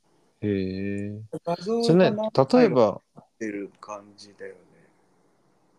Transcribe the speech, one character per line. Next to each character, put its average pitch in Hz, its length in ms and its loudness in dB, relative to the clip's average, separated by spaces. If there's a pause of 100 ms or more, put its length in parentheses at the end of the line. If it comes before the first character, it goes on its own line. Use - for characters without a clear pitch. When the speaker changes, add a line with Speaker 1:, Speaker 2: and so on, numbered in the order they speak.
(400)
Speaker 1:
へ 104 80 -4 (580)
え。 104 140 -12 (240)
Speaker 2:
画 170 120 -6
像 214 220 -6
が 233 60 -4
Speaker 1:
そ 170 120 4
れ 185 140 6
ね、 104 60 -2
Speaker 2:
何 214 140 -4
回 131 140 4
も 247 160 4
Speaker 1:
例 240 40 6
え 208 60 6
ば、 117 300 2 (380)
Speaker 2:
出 110 100 -10
る 101 220 -10 (100)
感 104 360 -16
じ 101 220 -20
だ 98 100 -16
よ 95 60 -18
ね。 90 60 -20 (1200)